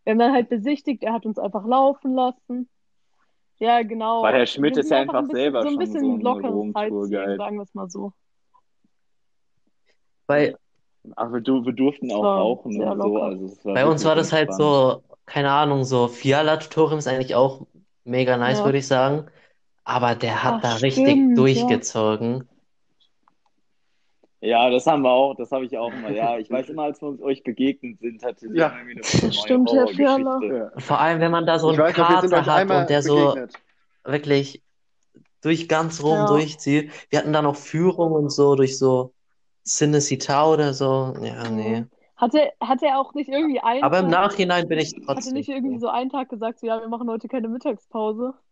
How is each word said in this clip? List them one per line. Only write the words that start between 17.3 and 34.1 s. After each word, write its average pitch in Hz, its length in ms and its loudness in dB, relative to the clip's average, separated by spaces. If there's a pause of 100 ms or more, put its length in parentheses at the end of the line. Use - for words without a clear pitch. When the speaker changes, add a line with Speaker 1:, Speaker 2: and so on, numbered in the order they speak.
Speaker 3:
auch 135 320 2 (380)
mega 127 320 2
nice, 120 220 2
Speaker 1:
Ja. 208 60 0
Speaker 3:
würde 139 140 2
ich 139 80 -6
sagen. 143 400 2 (580)
Aber 123 300 0
der 117 300 -4
hat 131 120 0
Speaker 1:
Ach, 220 80 -8
Speaker 3:
da 120 120 0
richtig 135 260 0
Speaker 1:
stimmt, 269 340 4
ja. - 0 -
Speaker 3:
durchgezogen. 127 1120 0 (1900)
Speaker 2:
Ja, 117 300 2
das 123 160 2
haben 151 160 4
wir 127 80 4
auch, 131 240 4
das 117 160 -10
habe 131 140 -4
ich 123 140 -8
auch 113 140 -6
immer. 113 200 -8
Ja, 113 260 -2
ich 110 120 -10
weiß 131 180 -4
immer, 156 160 -6
als 147 180 -6
wir 147 60 -8
uns 135 120 -10
euch 135 220 -4
begegnet 127 560 -4
sind, 113 240 -10
hatte 117 260 -8
sie - 80 -4
Speaker 4:
Ja. 160 120 4
Speaker 2:
immer 120 180 -16
wieder 123 180 -16
so - 120 0
eine - 100 2
Speaker 1:
Das 208 80 -4
Speaker 2:
neue - 80 -4
Speaker 1:
stimmt, 254 300 2
Herr 247 160 4
Fiala. 269 360 2 (120)
Speaker 2:
Horrorgeschichte. 135 400 -6
Speaker 4:
Ja. - 40 -14
Speaker 3:
Vor 135 200 -2
allem, 165 200 2
wenn 170 120 2
man 165 140 0
da 165 120 2
so 156 120 0
Speaker 4:
Ich - 0 -
Speaker 3:
einen 156 80 2
Speaker 4:
weiß 170 180 2
noch, 170 120 4
wir 180 120 6
sind 185 100 2
Speaker 3:
Kater 175 60 4
Speaker 4:
euch 143 100 2
Speaker 3:
hat 151 140 4
Speaker 4:
einmal 190 220 2
Speaker 3:
und 165 80 -2
der 147 120 2
so 147 140 4 (180)
Speaker 4:
begegnet. 123 200 -10 (500)
Speaker 3:
wirklich 143 580 -2 (800)